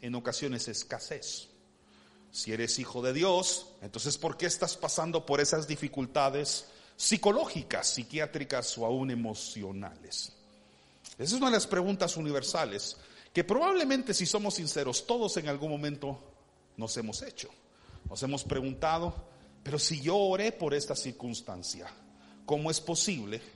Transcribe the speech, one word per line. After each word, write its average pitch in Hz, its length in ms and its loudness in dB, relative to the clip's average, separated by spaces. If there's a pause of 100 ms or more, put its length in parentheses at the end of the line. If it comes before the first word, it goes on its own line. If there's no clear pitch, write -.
en 123 140 -4
ocasiones 120 540 -2
escasez? - 800 -8 (840)
Si - 220 -4
eres 113 260 0
hijo 123 220 -6
de 127 100 2
Dios, 180 560 2 (140)
entonces, 110 360 -4
¿por 156 200 -2
qué 175 80 0
estás 170 320 0
pasando 165 480 0
por 139 160 4
esas 151 260 2
dificultades 143 1000 0 (280)
psicológicas, 202 960 2
psiquiátricas 143 880 -2
o 117 80 -2
aún 131 260 0
emocionales?". 104 1200 -6 (840)
Esa - 60 -6
es 170 100 0
una 262 140 4
de 226 100 8
las - 100 2
preguntas 185 480 2
universales 143 800 -2 (380)
que 175 100 4
probablemente, 269 680 4
si 185 120 0
somos 208 300 0
sinceros, 151 500 0
todos 233 300 2
en 156 140 0
algún 143 200 -2
momento 143 480 -4 (600)
nos 113 160 -4
hemos 110 260 -4
hecho. - 280 -10 (600)
Nos - 140 -6
hemos 135 220 -2
preguntado: 160 680 0 (500)
"Pero 143 140 -2
si 147 220 0
yo 156 160 2
oré 202 380 4
por 156 200 -2
esta 143 220 0
circunstancia, 107 920 -8 (580)
¿cómo 151 260 2
es 156 80 2
posible 127 640 -2 (140)